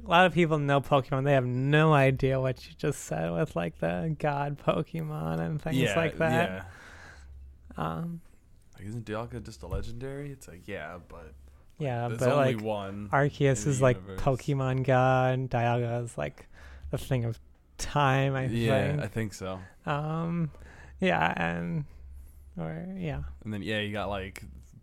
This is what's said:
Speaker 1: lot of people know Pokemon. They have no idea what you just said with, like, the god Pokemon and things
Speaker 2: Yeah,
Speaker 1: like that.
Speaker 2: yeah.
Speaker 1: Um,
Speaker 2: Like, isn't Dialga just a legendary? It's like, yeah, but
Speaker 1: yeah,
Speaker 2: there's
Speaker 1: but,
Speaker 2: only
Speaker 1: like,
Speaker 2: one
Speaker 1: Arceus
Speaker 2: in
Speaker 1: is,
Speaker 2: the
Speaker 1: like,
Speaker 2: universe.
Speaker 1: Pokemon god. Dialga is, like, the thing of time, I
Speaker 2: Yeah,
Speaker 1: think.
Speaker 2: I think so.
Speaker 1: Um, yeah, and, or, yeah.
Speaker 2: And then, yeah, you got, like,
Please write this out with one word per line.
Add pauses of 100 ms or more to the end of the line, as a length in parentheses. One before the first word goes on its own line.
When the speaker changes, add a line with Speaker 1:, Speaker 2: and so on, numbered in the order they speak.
Speaker 1:
lot
of
people
know
Pokemon.
They
have
no
idea
what
you
just
said
with,
like,
the
god
Pokemon
and
things
Speaker 2:
Yeah,
Speaker 1:
like
that.
Speaker 2:
yeah. (1120)
Speaker 1:
Um, (560)
Speaker 2:
Like,
isn't
Dialga
just
a
legendary?
It's
like,
yeah, (100)
but (460)
Speaker 1:
yeah,
Speaker 2:
there's
Speaker 1:
but,
Speaker 2:
only
Speaker 1:
like,
Speaker 2:
one
Speaker 1:
Arceus
Speaker 2:
in
Speaker 1:
is,
Speaker 2:
the
Speaker 1:
like,
Speaker 2:
universe.
Speaker 1:
Pokemon
god.
Dialga
is,
like, (420)
the
thing
of (400)
time,
I
Speaker 2:
Yeah,
Speaker 1:
think.
Speaker 2:
I
think
so. (260)
Speaker 1:
Um, (480)
yeah,
and, (720)
or, (100)
yeah. (220)
Speaker 2:
And
then,
yeah,
you
got,
like, (400)